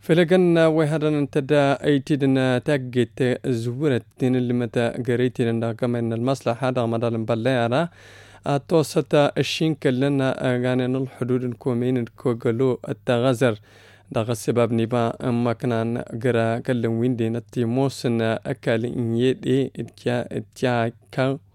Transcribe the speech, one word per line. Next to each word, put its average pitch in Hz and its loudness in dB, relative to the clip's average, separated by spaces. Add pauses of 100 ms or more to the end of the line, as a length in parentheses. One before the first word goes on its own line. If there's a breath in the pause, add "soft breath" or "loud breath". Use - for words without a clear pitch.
(120)
فلقنا 170 4
وهذا 156 2
انتدى 143 2 (220)
أي 143 4
تيدنا 135 2
تاجت 123 0
زورة 120 0 (180)
تين 127 2
اللي 123 0
متى 120 0 (220)
قريتي 123 0
لنا 117 -2
كمان 117 -2
المصلحة 123 -2
دا 123 0
مدى 113 0
المبليرة. 117 0 (580 loud breath)
أتوسط 147 0
الشين 151 2
كلنا 135 0 (360)
غاني 127 0
الحدود 127 -2
الكومين 123 -2
الكوغلو 120 -2 (100)
التغزر. 120 0 (560 loud breath)
دا 117 -2
السبب 117 0
نبا 117 0 (260)
أما 120 0
كنا 117 -2 (180)
قرا 117 0
كلن 123 -2
وين 117 0
دي 113 -2
نتي 117 -4
موسن 120 0
أكال 113 -2
إنيدي 127 0
إتيا، 120 -4 (200)
إتيا 117 -2 (200)
كاو 139 -2 (160)